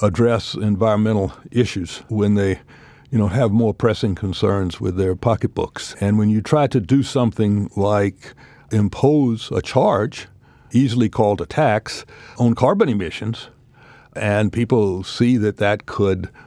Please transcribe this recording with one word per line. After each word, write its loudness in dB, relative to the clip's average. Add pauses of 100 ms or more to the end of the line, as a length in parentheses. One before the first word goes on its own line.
address 0
environmental 0 (200)
issues -2
when 2
they, 0 (520)
you 0
know, 2
have 0
more 2
pressing 0
concerns -2
with -4
their 0
pocketbooks. -4
And 2
when 2
you 2
try 0
to 0
do 0
something 0
like -2 (380)
impose 2
a -2
charge, 0 (460)
easily 2
called 0
a -6
tax, -2 (320)
on 2
carbon 2
emissions, -6 (680)
and 0
people 0
see 2
that 0
that 0
could 0 (180)